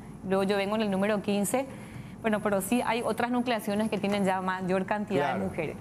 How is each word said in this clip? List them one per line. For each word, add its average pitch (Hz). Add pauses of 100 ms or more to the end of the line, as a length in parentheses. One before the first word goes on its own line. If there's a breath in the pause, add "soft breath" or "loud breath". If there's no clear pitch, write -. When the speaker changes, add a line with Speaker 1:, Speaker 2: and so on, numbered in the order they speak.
(300 loud breath)
Speaker 1:
luego 190
yo 196
vengo 202
en 220
el 208
número 196
quince. 202 (560 loud breath)
Bueno, 214
pero 202
sí 233
hay 233
otras 233
nucleaciones 220
que 214
tienen 196
ya 185
mayor 185
cantidad 208
Speaker 2:
Claro. 120
Speaker 1:
de 196
mujeres. -